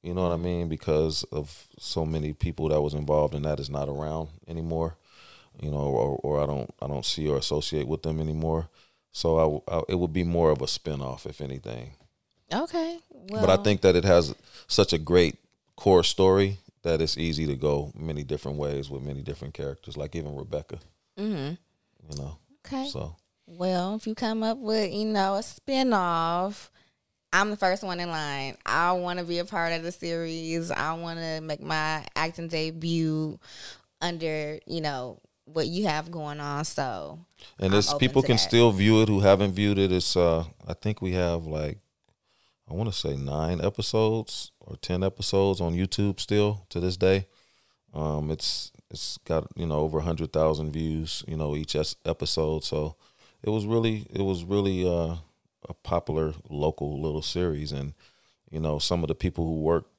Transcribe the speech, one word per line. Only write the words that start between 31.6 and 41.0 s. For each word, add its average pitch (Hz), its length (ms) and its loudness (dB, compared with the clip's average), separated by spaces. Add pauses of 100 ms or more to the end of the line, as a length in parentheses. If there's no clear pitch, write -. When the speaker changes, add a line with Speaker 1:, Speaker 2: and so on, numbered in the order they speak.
Speaker 2:
my 156 440 -2 (120)
acting 165 320 -4
debut 160 880 -2 (640)
under, 156 640 -4
you 165 140 -6
know, 135 400 -6 (240)
what 156 240 -2
you 185 180 -2
have 160 240 -2
going 151 300 -8
on. 147 240 -4
So 123 560 -6 (380)
Speaker 1:
And 95 140 2
Speaker 2:
I'm - 60 8
Speaker 1:
it's, 101 100 4
Speaker 2:
open - 120 0
Speaker 1:
people 131 220 6
Speaker 2:
to - 40 0
Speaker 1:
can 120 100 6
Speaker 2:
that. - 60 4
Speaker 1:
still 117 300 8
view 107 300 8
it 107 60 6
who 101 120 4
haven't 98 320 8
viewed 101 260 2
it. 98 140 4
It's, 90 240 2
uh, 82 280 4 (220)
I 85 80 -8
think - 260 -4